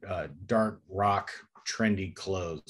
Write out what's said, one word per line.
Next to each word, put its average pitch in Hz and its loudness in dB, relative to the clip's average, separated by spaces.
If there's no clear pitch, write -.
uh, 82 -4
dark 110 2
rock, 101 2
trendy 98 0
clothes. 87 -4